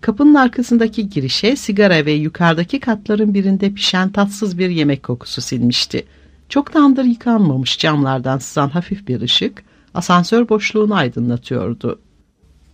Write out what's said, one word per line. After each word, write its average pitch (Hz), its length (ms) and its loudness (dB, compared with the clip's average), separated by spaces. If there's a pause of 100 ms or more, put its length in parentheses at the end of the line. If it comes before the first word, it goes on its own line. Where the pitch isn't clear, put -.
Kapının 285 340 4
arkasındaki 240 720 2
girişe 160 460 -2
sigara 196 500 2
ve 151 60 0
yukarıdaki 165 680 0
katların 214 540 -2
birinde 196 400 0
pişen 190 360 0
tatsız 202 480 -2
bir 185 120 0
yemek 147 340 0
kokusu - 380 -8
sinmişti. - 640 -2 (440)
Çoktandır 277 540 2
yıkanmamış 208 760 0
camlardan 135 580 0
sızan 139 320 -4
hafif 175 380 -6
bir 123 140 -4
ışık - 420 -4 (300)
asansör 180 560 2
boşluğunu 214 460 0
aydınlatıyordu. 120 1040 -4 (760)